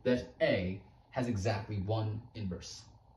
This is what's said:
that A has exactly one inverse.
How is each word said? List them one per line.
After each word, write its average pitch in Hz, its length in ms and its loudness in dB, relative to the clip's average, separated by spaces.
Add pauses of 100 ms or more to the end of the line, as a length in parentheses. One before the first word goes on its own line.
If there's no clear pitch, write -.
that - 360 2
A 98 400 2 (300)
has 123 180 0
exactly 104 500 0
one 107 440 0 (140)
inverse. - 480 -6 (340)